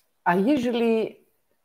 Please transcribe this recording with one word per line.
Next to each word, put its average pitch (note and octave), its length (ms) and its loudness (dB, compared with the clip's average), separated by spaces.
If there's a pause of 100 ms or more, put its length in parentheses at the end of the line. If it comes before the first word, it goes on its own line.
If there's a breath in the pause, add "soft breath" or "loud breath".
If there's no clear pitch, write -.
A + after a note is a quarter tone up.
(260)
I F3 100 2
usually A#3 840 0 (440)